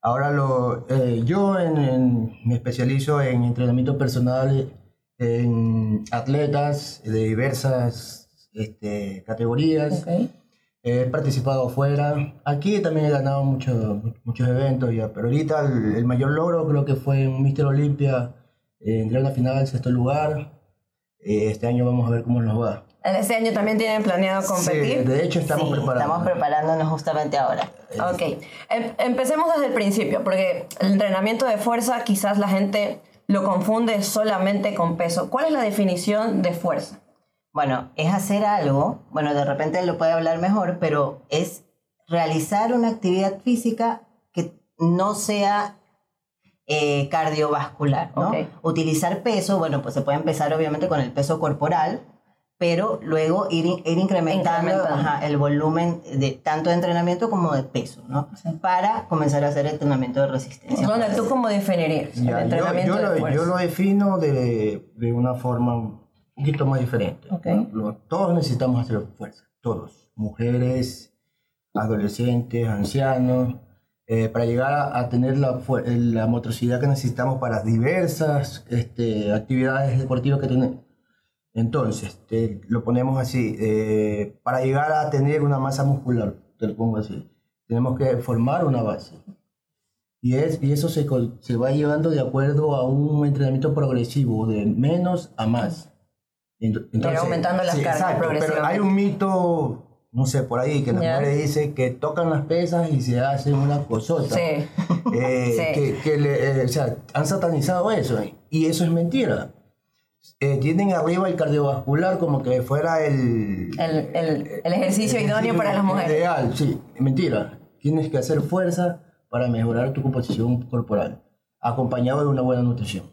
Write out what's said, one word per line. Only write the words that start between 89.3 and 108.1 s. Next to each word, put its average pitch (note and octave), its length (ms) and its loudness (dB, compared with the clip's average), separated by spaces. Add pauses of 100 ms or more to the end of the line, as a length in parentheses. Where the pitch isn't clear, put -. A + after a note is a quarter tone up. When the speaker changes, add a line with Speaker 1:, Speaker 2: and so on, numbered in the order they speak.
Speaker 1:
Y, B2 140 0
es, D#3 260 0
y C#3 100 2
eso D3+ 180 0
se, D3+ 160 -2
co-, B2 340 -2
se - 160 -4
va B2+ 160 0
llevando D3+ 380 0
de D3 100 2
acuerdo C#3 560 0
a B2+ 120 0
un D3 380 2
entrenamiento C3+ 480 2
progresivo, B2 720 0
de G#2 180 0
menos E3+ 720 0
a A2 100 -2
más. - 440 -2 (680)
Ent-, A2 140 0
Speaker 2:
Pero G#2+ 200 -4
Speaker 1:
entonces, D#3+ 280 0
Speaker 2:
aumentando F3 420 0
las E3+ 120 0
Speaker 1:
sí, C#3+ 80 0
Speaker 2:
cargas D#3 180 0
Speaker 1:
exacto, F3+ 180 0
pero E3 120 0
hay D3+ 80 0
Speaker 2:
progresivamente. D#3 420 0
Speaker 1:
un F#3+ 140 2
mito, F3+ 1160 0
no B2+ 140 2
sé, C3 180 0
por A#2+ 160 -2
ahí, C#3+ 240 0
que - 80 0
las F3+ 120 2
Speaker 2:
Ya. E3 160 0
Speaker 1:
mujeres C#3+ 220 2
dicen D3 320 0
que B2+ 180 0
tocan D3+ 400 -2
las C#3+ 160 0
pesas E3+ 440 0
y C3+ 100 2
se B2 200 0
hacen C#3 340 0
una C#3+ 280 2
cosota. C#3+ 520 -2
Speaker 2:
Sí. F3+ 60 2
Speaker 1:
Eh, C#3+ 1120 0
Speaker 2:
<laughs> - 0 -
Sí. A2 180 0
Speaker 1:
que, C#3 300 0
que D3+ 140 2
le, C3+ 440 2
eh, B2 40 2
o - 20 2
sea, B2 300 0 (160)
han D3 120 0
satanizado F#3 680 0
eso, B2+ 280 0